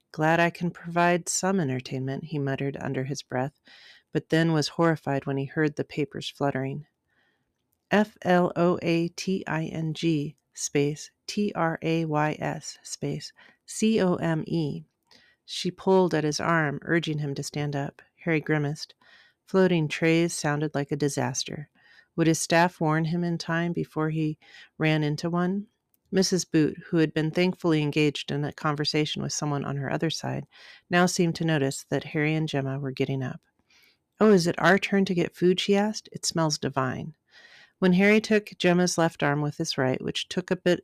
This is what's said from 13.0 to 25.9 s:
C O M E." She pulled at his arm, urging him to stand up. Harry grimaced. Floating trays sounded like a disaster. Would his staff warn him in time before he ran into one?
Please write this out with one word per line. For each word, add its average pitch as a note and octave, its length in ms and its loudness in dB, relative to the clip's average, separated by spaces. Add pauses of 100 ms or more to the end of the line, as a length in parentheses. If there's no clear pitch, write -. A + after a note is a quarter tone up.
C A3 360 0
O F3+ 140 2
M D#3+ 320 -2
E." D#3+ 380 -4 (600)
She - 240 -6
pulled F#3 460 2
at D3+ 80 2
his D3+ 160 -2
arm, D#3 420 0
urging D#3+ 380 -2
him C#3+ 160 -4
to C#3+ 80 -8
stand D3 320 -6
up. C#3 260 -6 (220)
Harry D#3+ 180 0
grimaced. D3+ 540 -2 (500)
Floating F3+ 420 4
trays E3 460 2
sounded D3 420 -2
like C#3+ 160 -2
a D3+ 60 -2
disaster. C#3 720 -2 (460)
Would E3 120 2
his D#3+ 140 2
staff E3+ 400 2
warn D#3+ 240 0
him F3 180 -2
in E3+ 140 -2
time E3+ 340 -2
before D#3 380 -2
he D#3 280 -2 (400)
ran D#3 260 2
into D3+ 260 -2
one? F3+ 380 0 (420)